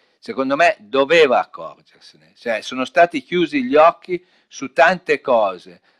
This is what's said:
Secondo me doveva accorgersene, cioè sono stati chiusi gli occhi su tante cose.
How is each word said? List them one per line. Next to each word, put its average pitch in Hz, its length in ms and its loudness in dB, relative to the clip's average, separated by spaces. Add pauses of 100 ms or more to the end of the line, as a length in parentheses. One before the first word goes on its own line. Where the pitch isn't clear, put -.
(180)
Secondo 135 380 -6
me 170 240 0
doveva 135 600 2
accorgersene, - 960 -14
cioè 110 260 -8
sono 127 240 -10
stati 170 360 0
chiusi 147 420 -4
gli 123 120 -2
occhi 170 500 2 (220)
su - 260 -14
tante 165 480 0
cose. 95 600 -4 (180)